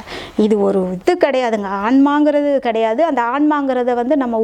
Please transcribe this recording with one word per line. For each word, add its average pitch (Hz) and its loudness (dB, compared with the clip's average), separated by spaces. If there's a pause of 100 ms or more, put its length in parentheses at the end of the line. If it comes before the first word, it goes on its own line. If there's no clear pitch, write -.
(380)
இது 214 2
ஒரு 190 0
இது 359 0
கிடையாதுங்க, 233 -2
ஆன்மாங்கிறது 285 2
கிடையாது. 226 0
அந்த 277 0
ஆன்மாங்கிறத 262 0
வந்து 240 0
நம்ம 233 0